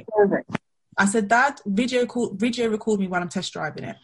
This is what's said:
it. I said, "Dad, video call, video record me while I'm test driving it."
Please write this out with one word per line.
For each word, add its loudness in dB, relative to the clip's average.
it. -4
I 4
said, 2
"Dad, 2
video 0
call, -2
video 0
record 0
me -2
while -2
I'm -4
test -6
driving -8
it." -10